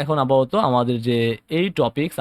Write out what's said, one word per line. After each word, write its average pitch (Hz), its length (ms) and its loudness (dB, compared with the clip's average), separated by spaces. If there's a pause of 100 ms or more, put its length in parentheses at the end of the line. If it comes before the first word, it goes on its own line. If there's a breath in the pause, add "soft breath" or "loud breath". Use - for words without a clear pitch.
এখন 151 220 0
আপাতত 131 300 2 (140)
আমাদের 123 280 2 (120)
যে 120 100 2 (400)
এই 180 80 0 (140)
টপিকস, 143 400 -2